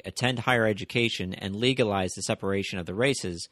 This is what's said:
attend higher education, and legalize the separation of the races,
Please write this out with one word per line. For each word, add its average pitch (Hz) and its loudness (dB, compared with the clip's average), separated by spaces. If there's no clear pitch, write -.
attend 123 0
higher 117 4
education, 107 0
and 98 -6
legalize 107 2
the 98 -8
separation 98 -2
of 87 -4
the 90 -6
races, 110 0